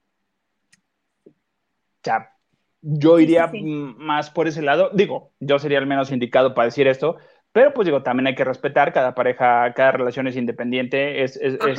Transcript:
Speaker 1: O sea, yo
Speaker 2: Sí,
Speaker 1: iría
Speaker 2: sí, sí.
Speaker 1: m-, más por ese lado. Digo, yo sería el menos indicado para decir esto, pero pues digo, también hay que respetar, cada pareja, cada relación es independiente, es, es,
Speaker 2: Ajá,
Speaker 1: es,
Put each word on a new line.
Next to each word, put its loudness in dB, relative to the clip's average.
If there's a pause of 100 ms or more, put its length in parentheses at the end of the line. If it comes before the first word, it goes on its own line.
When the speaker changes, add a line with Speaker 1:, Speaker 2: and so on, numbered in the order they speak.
(1300)
Speaker 1:
O -20 (680)
sea, -6 (460)
yo 4
Speaker 2:
Sí, 6
Speaker 1:
iría 4
Speaker 2:
sí, -10
sí. -10
Speaker 1:
m-, -8
más -4
por -4
ese -6
lado. 2
Digo, -2
yo 0
sería -2
el -2
menos -2
indicado 2
para 2
decir 0
esto, 0 (340)
pero 4
pues -2
digo, 0
también -2
hay -2
que -2
respetar, 0
cada 0
pareja, 0
cada 2
relación -4
es -6
independiente, -4
es, -4
es, -4
Speaker 2:
Ajá, 0
Speaker 1:
es, -6